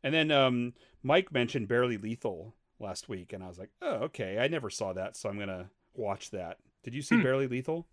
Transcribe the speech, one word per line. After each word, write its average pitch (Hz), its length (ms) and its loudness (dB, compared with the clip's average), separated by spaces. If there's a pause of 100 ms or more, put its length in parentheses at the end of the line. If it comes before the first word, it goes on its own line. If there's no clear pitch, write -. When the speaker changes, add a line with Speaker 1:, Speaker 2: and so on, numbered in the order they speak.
Speaker 1:
And 139 100 0
then, 156 180 4
um, 127 420 4 (300)
Mike 170 280 4
mentioned 120 360 0
Barely 120 300 2
Lethal 107 580 -6 (240)
last 98 300 -8
week, 92 240 -8
and 92 100 -10
I 92 40 -12
was 87 120 -14
like, 101 120 -14 (100)
"Oh, 285 140 -2 (100)
okay, 101 340 -4
I 131 80 4
never 143 220 -2
saw 95 240 -4
that, 92 240 -6
so 107 120 -6
I'm 101 100 -6
gonna 95 300 -6 (240)
watch 101 380 -6
that." 90 260 -8 (260)
Did 120 120 -12
you 147 80 -6
see 233 140 2
Speaker 2:
Hmm. 196 60 6
Speaker 1:
Barely 135 240 2
Lethal? 131 460 -4